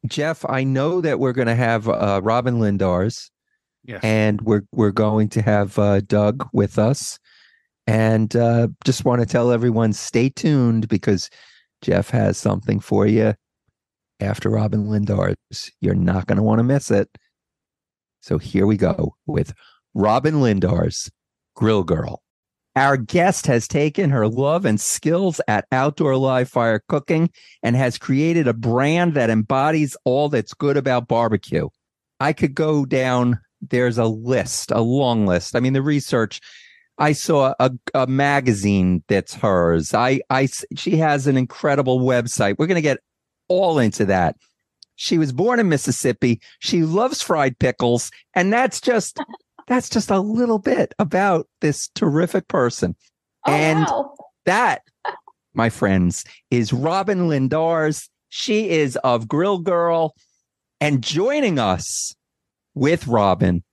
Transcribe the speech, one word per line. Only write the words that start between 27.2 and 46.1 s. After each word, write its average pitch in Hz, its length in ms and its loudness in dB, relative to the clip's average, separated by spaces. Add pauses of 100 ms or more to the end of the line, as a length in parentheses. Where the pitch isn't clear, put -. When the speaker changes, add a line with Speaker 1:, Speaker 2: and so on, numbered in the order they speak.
Speaker 1:
and 120 140 0
has 127 200 -2
created 151 520 0
a 113 40 0
brand 139 600 0
that 123 160 0
embodies 135 720 0
all 143 240 0
that's 127 260 -4
good 143 220 -2
about 127 320 -2
barbecue. 110 600 -2 (500)
I 147 140 0
could 139 200 -2
go 151 320 0
down, 127 540 0 (220)
there's 123 360 0
a 117 80 2
list, 113 640 -2
a 113 100 2
long 123 440 2
list. 87 300 0
I 120 60 0
mean, 127 100 0
the 135 100 0
research, 135 600 -2 (560)
I 151 160 2
saw 139 460 0
a, 131 120 2 (220)
a 131 140 2
magazine 104 1000 2
that's 98 260 -2
hers. 85 600 0
I, 127 260 2 (100)
I 131 140 2
s-, - 220 -6 (100)
she - 220 -2
has 147 300 0
an 135 100 2
incredible 131 640 0
website. 120 560 0
We're 160 100 0
gonna 180 140 0
get 143 180 0 (480)
all 180 320 2
into 110 280 0
that. 92 280 0 (600)
She - 220 -2
was 151 140 0
born 226 300 0
in 196 80 2
Mississippi. 127 720 0 (180)